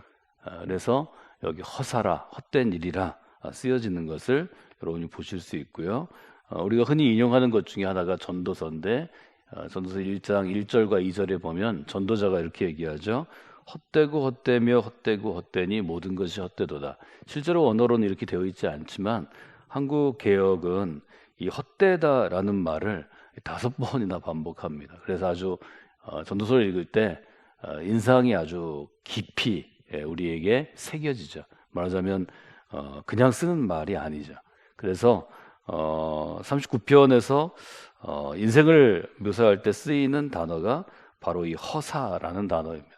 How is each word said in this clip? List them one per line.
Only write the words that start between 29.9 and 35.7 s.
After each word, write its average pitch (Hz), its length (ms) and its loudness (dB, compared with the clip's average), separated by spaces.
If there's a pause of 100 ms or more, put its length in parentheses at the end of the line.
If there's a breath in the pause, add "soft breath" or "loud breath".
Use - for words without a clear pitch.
예, 76 80 -8
우리에게 85 760 -2
새겨지죠. 143 680 -8 (280 soft breath)
말하자면, 92 560 -2 (440 loud breath)
어, 71 340 -12
그냥 127 260 4
쓰는 170 260 -2
말이 92 380 -2
아니죠. 76 380 -8 (420 soft breath)
그래서, 98 520 2 (380 loud breath)
어, 78 800 -4